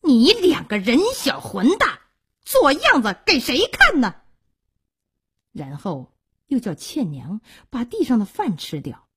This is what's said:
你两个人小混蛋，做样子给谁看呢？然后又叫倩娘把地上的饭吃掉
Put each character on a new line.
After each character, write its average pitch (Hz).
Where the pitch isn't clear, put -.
你 269
两 349
个 208
人 220
小 -
混 254
蛋， -
做 320
样 330
子 208
给 370
谁 277
看 640
呢？ 214
然 139
后 143
又 269
叫 196
倩 202
娘 147
把 240
地 359
上 247
的 208
饭 240
吃 -
掉 -